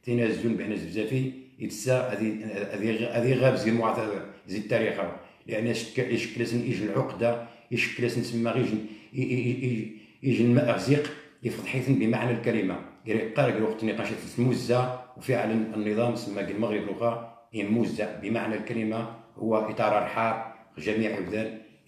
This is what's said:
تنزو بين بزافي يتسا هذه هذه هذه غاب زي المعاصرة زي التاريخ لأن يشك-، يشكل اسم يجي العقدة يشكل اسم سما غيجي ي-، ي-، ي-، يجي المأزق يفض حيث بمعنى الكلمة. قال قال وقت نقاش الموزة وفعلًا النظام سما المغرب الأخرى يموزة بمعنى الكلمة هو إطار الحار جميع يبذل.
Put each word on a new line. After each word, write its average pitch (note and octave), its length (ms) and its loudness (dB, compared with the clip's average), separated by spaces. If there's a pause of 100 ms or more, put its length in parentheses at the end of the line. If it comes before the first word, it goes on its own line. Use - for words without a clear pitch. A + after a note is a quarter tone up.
تنزو A#2+ 440 2
بين G#2+ 220 -2
بزافي G#2+ 640 -2 (260)
يتسا B2 540 0
هذه G#2+ 320 -2 (280)
هذه A2+ 460 0
هذه C3 160 4
غاب B2+ 200 6
زي G#2+ 160 2
المعاصرة A2 560 0 (200)
زي G2 120 -4
التاريخ A2+ 360 0 (520)
لأن A2 200 -2
يشك-، A#2 320 -2
يشكل A#2+ 440 -2
اسم A#2 160 0
يجي A2+ 260 -2
العقدة A#2 640 0 (240)
يشكل A#2+ 340 -2
اسم A#2 180 0
سما A#2 280 0
غيجي A2 260 0 (380)
ي-، C3 80 -2
ي-، B2 440 0
ي-، A2+ 260 -2 (300)
يجي A#2+ 220 4
المأزق A#2+ 640 4 (320)
يفض - 240 -4
حيث C3+ 240 0
بمعنى A#2+ 400 4
الكلمة. G#2+ 460 0 (300)
قال A2 280 0
قال A#2+ 280 4
وقت A2 220 0
نقاش G#2+ 240 -2 (300)
الموزة B2 600 2 (160)
وفعلًا A2 600 0
النظام G#2+ 400 2
سما G2+ 240 -6 (100)
المغرب G#2 320 0
الأخرى A2+ 560 -4 (140)
يموزة G#2 680 0
بمعنى A2 320 -2
الكلمة A2+ 540 -4 (280)
هو A2+ 200 0
إطار G#2+ 480 2
الحار A2+ 500 -2 (240)
جميع G#2+ 400 0
يبذل. G#2+ 400 -4 (300)